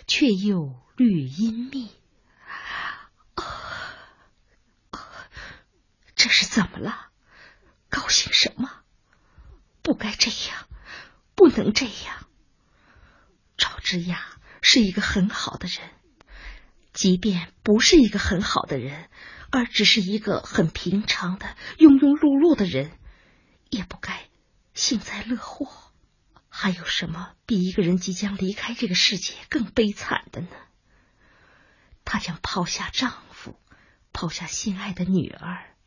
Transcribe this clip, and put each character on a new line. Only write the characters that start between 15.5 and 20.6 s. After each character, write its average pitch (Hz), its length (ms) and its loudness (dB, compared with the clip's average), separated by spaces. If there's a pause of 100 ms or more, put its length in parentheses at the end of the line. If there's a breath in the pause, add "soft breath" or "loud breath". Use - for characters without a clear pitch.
的 - 100 -10
人， - 240 -10 (1040 loud breath)
即 185 240 4
便 180 360 -2 (120)
不 214 160 6
是 349 160 8
一 247 120 10
个 202 120 -2
很 190 220 0
好 - 200 -2
的 139 160 -6
人， 143 320 -10 (400 loud breath)
而 247 160 0
只 - 180 0
是 214 160 4
一 196 200 -2
个 202 200 -2
很 - 300 0